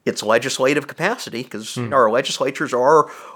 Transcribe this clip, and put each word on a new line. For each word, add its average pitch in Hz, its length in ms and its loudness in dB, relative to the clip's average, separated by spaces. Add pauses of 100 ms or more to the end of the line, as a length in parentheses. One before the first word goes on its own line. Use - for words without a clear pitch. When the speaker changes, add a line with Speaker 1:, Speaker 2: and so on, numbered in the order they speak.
Speaker 1:
its - 160 -4
legislative 131 640 0
capacity, 170 580 -6
'cause, 107 320 -12
you 123 60 -4
Speaker 2:
Hmm. 110 80 -6
Speaker 1:
know, 143 80 0
our 113 120 6
legislatures 135 640 -2
are 147 380 4 (260)